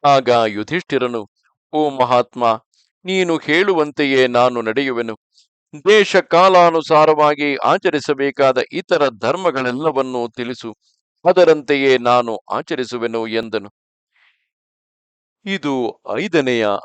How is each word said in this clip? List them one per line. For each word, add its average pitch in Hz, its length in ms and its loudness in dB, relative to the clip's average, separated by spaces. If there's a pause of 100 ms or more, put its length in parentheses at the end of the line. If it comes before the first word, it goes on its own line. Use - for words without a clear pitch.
ಆಗ 135 260 4 (180)
ಯುಧಿಷ್ಠಿರನು, 120 800 -4 (460)
"ಓ 151 160 0
ಮಹಾತ್ಮ, 123 720 0 (420)
ನೀನು 185 320 -2
ಹೇಳುವಂತೆಯೇ 151 880 0
ನಾನು 123 340 2
ನಡೆಯುವೆನು. 117 540 -4 (760)
ದೇಶ 208 260 2
ಕಾಲಾನುಸಾರವಾಗಿ 156 1400 4
ಆಚರಿಸಬೇಕಾದ 139 1000 0 (140)
ಇತರ 147 380 -2
ಧರ್ಮಗಳೆಲ್ಲವನ್ನೂ 131 1200 -4
ತಿಳಿಸು, 120 460 -12 (500)
ಅದರಂತೆಯೇ 151 720 2
ನಾನು 120 420 0 (120)
ಆಚರಿಸುವೆನು" 117 760 -6
ಎಂದನು. 110 420 -6 (1800)
ಇದು 139 560 -4 (160)
ಐದನೆಯ 131 500 0 (180)